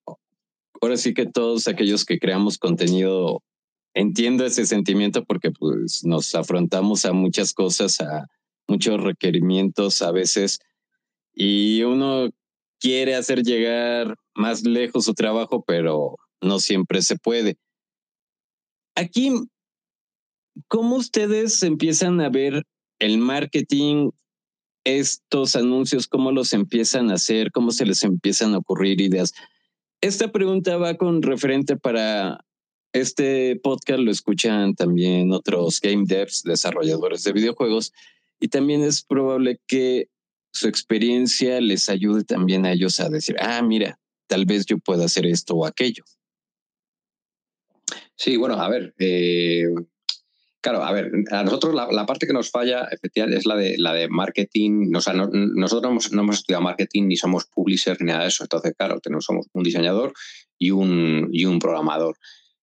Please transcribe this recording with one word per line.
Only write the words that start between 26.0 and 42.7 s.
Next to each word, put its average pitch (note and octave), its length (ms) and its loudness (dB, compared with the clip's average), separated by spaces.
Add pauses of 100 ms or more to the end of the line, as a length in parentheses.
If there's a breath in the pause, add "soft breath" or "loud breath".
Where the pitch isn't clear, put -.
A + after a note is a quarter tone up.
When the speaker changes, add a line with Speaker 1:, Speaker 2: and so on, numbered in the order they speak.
Speaker 1:
cómo C3 240 0
los C3 220 0
empiezan A2+ 580 0
a F#2 40 0
hacer, A2 360 0
cómo A#2+ 200 0
se A#2+ 140 0
les F#2+ 180 0
empiezan G2+ 500 0
a F#2+ 60 0
ocurrir F#2+ 420 0
ideas? F#2 320 0 (680 loud breath)
Esta G3+ 300 -2
pregunta F#3+ 460 0
va E3+ 180 0
con E3+ 260 2
referente C3+ 540 0
para A2 680 -2 (500)
este C3 640 0
podcast, - 420 -2
lo A#2 120 4
escuchan G2+ 640 0
también F2+ 560 2
otros F2 500 0
game G2+ 260 2
devs, G2 360 -2
desarrolladores E2 800 -2
de G2+ 100 0
videojuegos, A2+ 600 0 (460 soft breath)
y - 80 -2
también C#3+ 340 0
es D3 220 0
probable C3 640 0
que B2+ 420 0 (420)
su - 160 -2
experiencia A#2+ 920 0
les G#2 260 0
ayude G#2 360 0
también F#2 420 0
a F#2 60 2